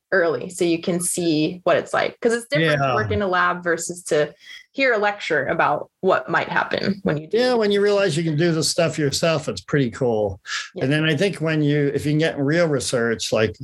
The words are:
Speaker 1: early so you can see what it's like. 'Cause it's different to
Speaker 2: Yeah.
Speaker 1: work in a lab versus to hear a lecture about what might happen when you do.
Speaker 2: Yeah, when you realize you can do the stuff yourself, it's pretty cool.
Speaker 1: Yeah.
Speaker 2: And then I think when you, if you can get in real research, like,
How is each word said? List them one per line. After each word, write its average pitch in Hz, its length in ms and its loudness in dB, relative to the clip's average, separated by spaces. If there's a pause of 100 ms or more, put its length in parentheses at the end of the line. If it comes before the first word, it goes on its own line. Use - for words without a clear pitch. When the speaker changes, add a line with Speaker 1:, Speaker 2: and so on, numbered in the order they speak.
(120)
Speaker 1:
early 170 380 0
so - 160 -2
you 165 160 0
can 175 180 -2
see 170 640 0
what 160 140 2
it's - 160 -4
like. - 260 -2
'Cause 226 140 0
it's 233 140 -4
different 156 340 2
to 139 60 2
Speaker 2:
Yeah. 123 80 0
Speaker 1:
work 110 160 -2
in 208 100 -2
a 202 60 -2
lab 180 360 0
versus 170 420 -4
to 151 280 0 (380)
hear 262 220 0
a 214 40 2
lecture 202 500 -2
about 156 420 0 (120)
what - 280 2
might 160 180 0
happen - 560 -2
when 156 140 0
you 156 100 -8
do. 208 100 -2
Speaker 2:
Yeah, 254 180 2
when 214 160 2
you 202 100 2
realize 202 340 2
you 170 80 0
can 160 140 -2
do 170 160 2
the 156 100 0
stuff 160 360 0
yourself, 151 500 0
it's 104 120 -8
pretty 135 280 0
cool. 107 500 0 (360)
Speaker 1:
Yeah. 175 100 -4
Speaker 2:
And 135 80 2
then 156 120 2
I 160 120 2
think 196 240 0
when 156 220 0
you, 147 300 2
if 135 120 -4
you 151 60 2
can 151 80 2
get 160 180 0
in 139 80 -2
real 165 220 2
research, 117 640 -2
like, 110 300 0